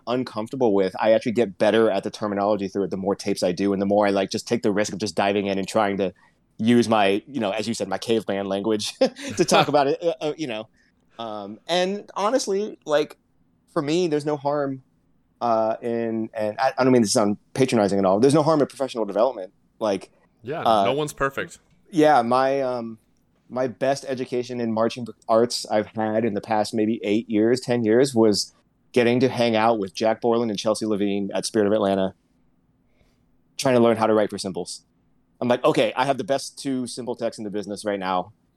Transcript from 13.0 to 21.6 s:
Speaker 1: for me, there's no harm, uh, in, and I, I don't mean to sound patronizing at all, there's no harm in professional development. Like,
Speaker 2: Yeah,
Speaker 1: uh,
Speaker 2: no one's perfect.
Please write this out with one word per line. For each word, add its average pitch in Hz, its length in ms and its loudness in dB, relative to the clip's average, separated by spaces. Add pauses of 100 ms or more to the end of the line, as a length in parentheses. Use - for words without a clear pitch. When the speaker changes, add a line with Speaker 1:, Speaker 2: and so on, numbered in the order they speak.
Speaker 1:
for 170 100 -2
me, 165 260 0
there's 147 180 -2
no 151 120 -2
harm, 139 460 -4 (580)
uh, 110 400 0
in, 113 520 -4
and 107 240 -4
I, 135 200 0
I 127 60 2
don't 131 100 6
mean 123 80 6
to 104 60 2
sound 104 300 0 (160)
patronizing 104 460 2
at 98 60 2
all, 95 140 4
there's 135 140 6
no 156 100 4
harm 151 180 2
in 127 60 0
professional 127 380 -6
development. 101 480 -2 (260)
Like, 101 300 -2 (320)
Speaker 2:
Yeah, 139 220 -10
Speaker 1:
uh, 110 220 4
Speaker 2:
no 101 80 2
one's 147 200 -4
perfect. 110 460 -6 (320)